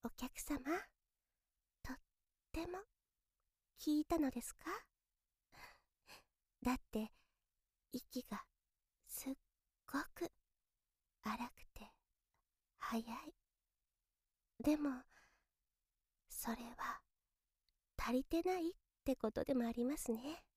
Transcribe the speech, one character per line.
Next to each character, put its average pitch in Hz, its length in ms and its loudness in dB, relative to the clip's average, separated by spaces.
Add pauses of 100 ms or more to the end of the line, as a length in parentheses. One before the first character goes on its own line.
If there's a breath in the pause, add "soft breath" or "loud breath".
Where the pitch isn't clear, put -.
お 233 60 -4
客 - 280 -10
様、 - 220 -2 (1200)
と 254 120 -6
っ - 40 -8 (540)
て 330 160 -2
も 359 120 -4
効 415 60 -10 (1000)
い 302 160 6
た 330 160 4
の 277 100 6
で 240 120 -2
す - 120 -8
か？ - 160 -8 (1900 loud breath)
だ 247 120 4
っ 262 80 0 (100)
て、 220 220 -2 (800)
息 254 300 -4
が - 220 -8 (640)
す - 220 -6
っ 269 40 -2 (560)
ご 277 100 2 (140)
く - 160 -2 (920)
荒 233 300 -2
く - 160 -18
て - 220 -16 (880)
速 226 220 0
い。 233 320 -10 (1300)
で 302 160 6
も、 294 140 2 (1400 soft breath)
そ - 240 -4
れ - 40 -2 (180)
は - 260 -4 (960)
足 - 140 0
り 254 140 4
て 330 180 2
な 370 140 4
い 339 140 2
っ - 20 -8 (320)
て 269 100 4
こ 220 160 0
と - 140 0
で 285 80 4
も 240 120 4
あ 233 60 0
り 240 140 2
ま 277 100 2
す - 160 -2
ね。 269 320 -4 (140)